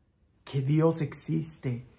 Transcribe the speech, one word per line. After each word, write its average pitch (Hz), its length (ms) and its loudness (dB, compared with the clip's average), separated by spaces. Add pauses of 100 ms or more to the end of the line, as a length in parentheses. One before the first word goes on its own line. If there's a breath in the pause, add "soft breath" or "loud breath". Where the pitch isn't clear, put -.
(440)
que 139 200 -4
Dios 156 380 4
existe 143 840 -4 (120)